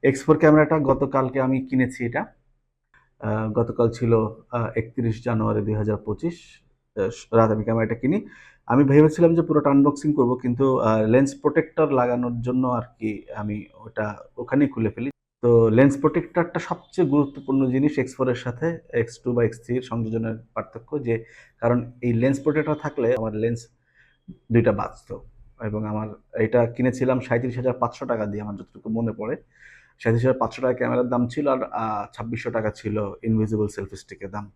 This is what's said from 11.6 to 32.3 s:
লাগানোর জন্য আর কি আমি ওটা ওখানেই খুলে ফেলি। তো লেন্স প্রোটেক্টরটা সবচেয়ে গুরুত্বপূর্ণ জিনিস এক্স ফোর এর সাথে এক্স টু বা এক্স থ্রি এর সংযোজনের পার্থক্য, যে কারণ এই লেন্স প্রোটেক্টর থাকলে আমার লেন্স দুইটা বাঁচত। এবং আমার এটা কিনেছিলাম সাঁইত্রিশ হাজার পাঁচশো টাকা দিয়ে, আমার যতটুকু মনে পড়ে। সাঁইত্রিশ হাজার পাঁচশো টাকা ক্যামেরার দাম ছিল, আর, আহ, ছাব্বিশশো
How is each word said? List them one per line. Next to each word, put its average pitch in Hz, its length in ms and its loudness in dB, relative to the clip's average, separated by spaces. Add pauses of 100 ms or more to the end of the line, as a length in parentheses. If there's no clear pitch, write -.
লাগানোর 123 500 0
জন্য 127 260 0
আর 120 160 -2 (160)
কি 107 360 -6
আমি 104 380 -6
ওটা 107 440 -8 (200)
ওখানেই 131 300 0
খুলে 113 220 -2
ফেলি। 120 200 -8 (320)
তো 117 280 6
লেন্স 135 300 4
প্রোটেক্টরটা 170 600 -2
সবচেয়ে - 480 -4
গুরুত্বপূর্ণ 135 640 0
জিনিস 135 280 0
এক্স 127 180 -4
ফোর 127 140 0
এর 120 60 0
সাথে 156 440 -6 (140)
এক্স 117 260 -2
টু 123 140 -4
বা 117 100 2
এক্স 113 220 -2
থ্রি 120 100 -2
এর 127 60 -2
সংযোজনের 113 540 -4 (180)
পার্থক্য, 120 500 -8
যে 113 220 -2 (340)
কারণ 120 320 0 (100)
এই 120 120 0
লেন্স 131 300 0
প্রোটেক্টর 151 320 0
থাকলে 131 420 -2
আমার 110 160 -4
লেন্স 117 340 -2 (840)
দুইটা 113 200 4
বাঁচত। - 480 -6 (420)
এবং 107 260 -6
আমার 107 200 -6 (340)
এটা 117 240 2
কিনেছিলাম 127 540 0
সাঁইত্রিশ 120 380 -2
হাজার 123 160 -2
পাঁচশো 120 320 -4
টাকা 117 200 -2
দিয়ে, 104 180 -8
আমার 104 120 -10
যতটুকু - 340 -16
মনে 113 220 -2
পড়ে। 110 240 -6 (640)
সাঁইত্রিশ 117 260 0
হাজার 131 140 2
পাঁচশো 113 220 -4
টাকা 127 120 0
ক্যামেরার 123 360 -2
দাম 123 180 0
ছিল, 143 200 -4
আর, 131 160 0
আহ, 107 500 -6
ছাব্বিশশো 113 380 -8